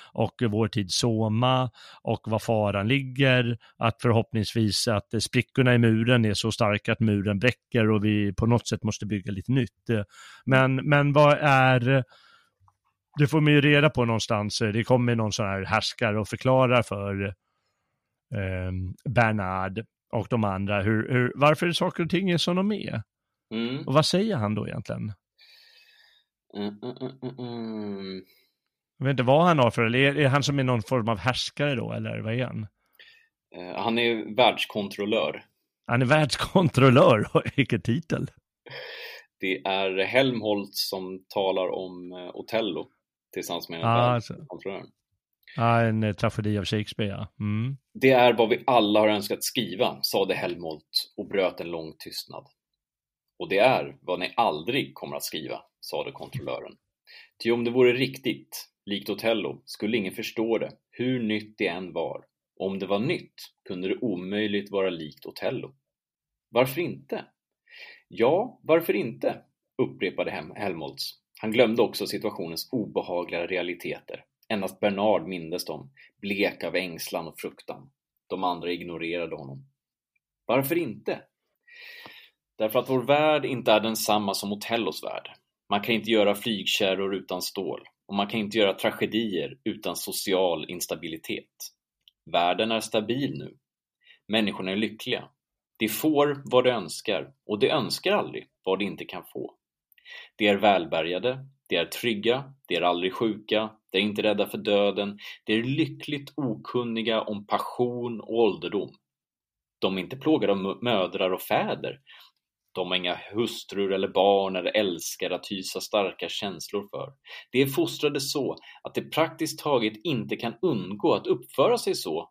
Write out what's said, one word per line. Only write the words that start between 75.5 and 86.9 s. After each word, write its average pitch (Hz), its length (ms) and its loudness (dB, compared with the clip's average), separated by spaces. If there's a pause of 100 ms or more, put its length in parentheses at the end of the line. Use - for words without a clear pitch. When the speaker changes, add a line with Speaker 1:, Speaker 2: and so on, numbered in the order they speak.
Speaker 2:
dem, 71 260 -10 (300)
blek 98 440 -2
av 85 120 -4
ängslan 85 520 -6
och - 120 -16
fruktan. - 500 -14 (360)
De 92 180 -4
andra 87 280 -2
ignorerade 85 640 -6
honom. 69 300 -16 (800)
Varför 135 320 2
inte? 147 440 -6 (1400)
Därför 110 200 0
att 131 120 0
vår 127 120 2
värld 147 420 4
inte 120 280 2
är 107 80 8
densamma 107 540 0
som 101 180 -6
Othellos 104 520 -4
värld. - 260 -10 (400)
Man 101 120 2
kan 117 120 0
inte 110 160 -2
göra 104 240 4
flygkärror 98 800 -2